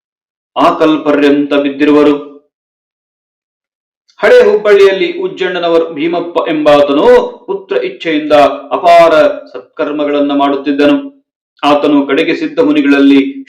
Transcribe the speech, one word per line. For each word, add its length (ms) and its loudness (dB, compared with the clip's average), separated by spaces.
ಆಕಲ್ಪರ್ಯಂತ 960 0
ಬಿದ್ದಿರುವರು. 800 0
ಹಳೆ 340 4
ಹುಬ್ಬಳ್ಳಿಯಲ್ಲಿ 680 2
ಉಜ್ಜಣ್ಣನವರು 760 -4
ಭೀಮಪ್ಪ 560 -4
ಎಂಬಾತನು 840 2
ಪುತ್ರ 280 -6
ಇಚ್ಛೆಯಿಂದ 580 -4
ಅಪಾರ 400 2
ಸತ್ಕರ್ಮಗಳನ್ನ 800 -4
ಮಾಡುತ್ತಿದ್ದನು. 920 -2
ಆತನು 440 0
ಕಡೆಗೆ 280 -2
ಸಿದ್ಧ 240 -6
ಮುನಿಗಳಲ್ಲಿ 880 2